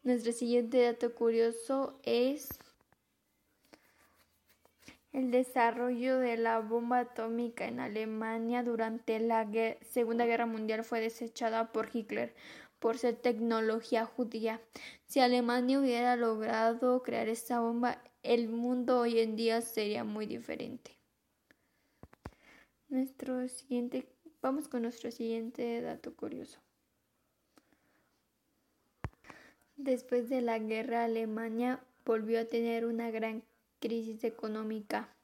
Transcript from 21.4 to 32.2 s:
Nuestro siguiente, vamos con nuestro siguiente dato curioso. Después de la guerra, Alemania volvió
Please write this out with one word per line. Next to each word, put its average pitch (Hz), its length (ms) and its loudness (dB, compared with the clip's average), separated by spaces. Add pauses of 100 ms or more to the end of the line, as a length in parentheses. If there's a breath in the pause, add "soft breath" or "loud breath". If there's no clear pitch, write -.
Nuestro 262 600 -2
siguiente, 247 600 -4 (320)
vamos 277 280 0
con 240 140 -2
nuestro 233 280 -6
siguiente 233 720 -4
dato - 320 -8
curioso. - 440 -10 (3250 loud breath)
Después 247 520 0
de 262 120 0
la 233 180 0
guerra, 226 460 0
Alemania 226 760 -2 (240)
volvió 226 360 2